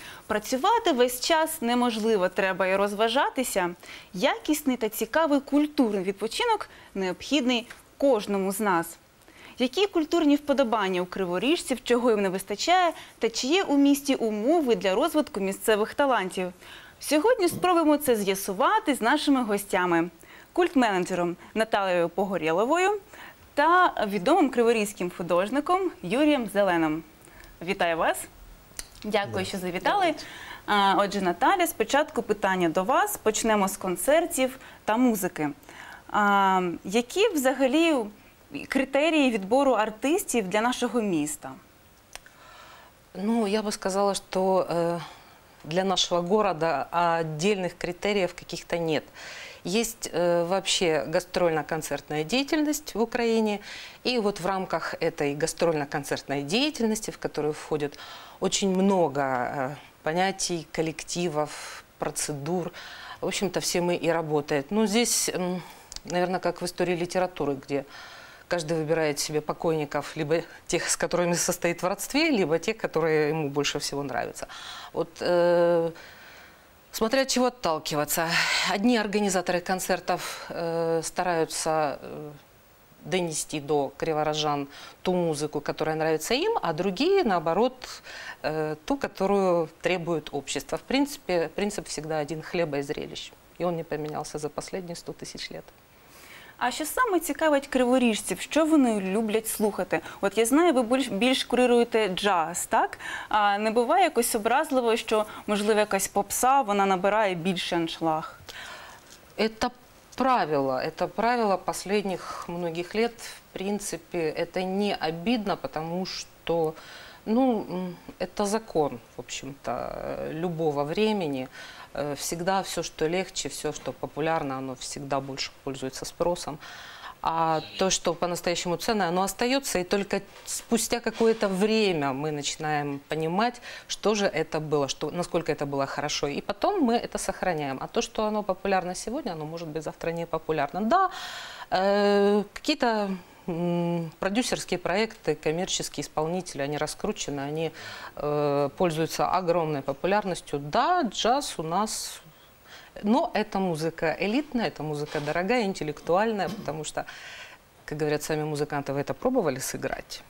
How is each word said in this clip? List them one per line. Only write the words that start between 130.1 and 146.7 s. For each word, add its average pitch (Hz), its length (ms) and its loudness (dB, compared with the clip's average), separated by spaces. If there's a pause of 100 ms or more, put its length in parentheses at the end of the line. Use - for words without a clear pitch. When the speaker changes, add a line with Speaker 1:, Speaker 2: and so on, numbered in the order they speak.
Speaker 2:
спустя - 540 -2
какое-то 226 480 2
время 190 640 2
мы 147 200 -4
начинаем 143 760 -2
понимать, 170 540 0 (260)
что - 280 0
же 202 100 2
это 160 340 -2
было, 147 280 0
что, 151 240 -6
насколько 170 400 -2
это 147 140 -2
было 139 200 -2
хорошо. 143 420 -2
И 151 140 -4
потом 349 420 0
мы 233 120 4
это - 220 -4
сохраняем. 156 640 -2
А 160 60 -6
то, 233 140 -2
что - 220 -4
оно 214 200 -2
популярно 185 520 -2
сегодня, 226 380 -6
оно 156 120 -6
может 165 220 -8
быть 156 160 -6
завтра 165 280 -6
не 170 140 -4
популярно. 160 560 -2
Да, 359 280 4 (640)
э, 202 720 4 (100)
какие-то, 226 560 0 (380)
м, 170 720 0
продюсерские 190 580 -2
проекты, 180 580 -2
коммерческие 160 640 -4
исполнители, 160 640 -4
они 147 140 -4